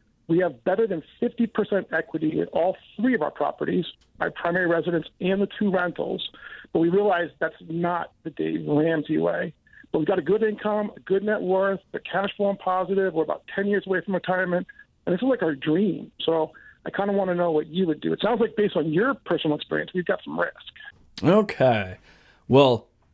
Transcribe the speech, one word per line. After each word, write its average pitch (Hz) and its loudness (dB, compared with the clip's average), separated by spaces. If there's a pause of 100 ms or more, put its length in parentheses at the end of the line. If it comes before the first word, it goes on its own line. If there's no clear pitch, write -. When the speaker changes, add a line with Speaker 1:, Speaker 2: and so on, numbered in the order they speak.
(280)
Speaker 1:
We 165 4
have 165 0
better 196 2
than 175 -2 (180)
fifty 240 0
percent 196 -2
equity 160 -2
in 170 0
all 175 2 (180)
three 247 0
of 156 -2
our 147 -2
properties, 160 -2 (360)
my 165 -2
primary 175 -2
residence 165 0 (120)
and 190 0
the 196 0 (100)
two 202 0
rentals. 180 -2 (420)
But 165 2
we 170 4
realize 175 2
that's 160 -4 (120)
not 170 -2 (120)
the 160 -10
Dave 160 -4
Ramsey 156 2
way. 170 0 (360)
But 165 2
we've 156 0
got 185 2
a - 0
good 202 2
income, 214 -2
a - -20
good 190 -2
net 208 0
worth, 190 0 (140)
the 175 -8
cash 190 -4
flow 202 0
positive. 185 0
We're 160 2
about - -4 (140)
ten 202 -2
years 202 0
away 185 0
from 196 -4
retirement. 180 0 (400)
And 175 2
this - 0
is 262 2
like 247 2
our 160 0
dream. 160 0 (100)
So 165 0 (340)
I 156 -8
kinda 202 -2
wanna 185 0
know 175 0
what 156 0
you 170 0
would 151 0
do. 160 -2
It - -4
sounds 214 2
like 226 0
based 208 0
on 156 0
your 226 2
personal 156 -2
experience, - -6
we've 180 -2
got 185 -4
some 156 -6
risk. - -10
Speaker 2:
Okay. 131 2 (500)
Well, 127 6 (260)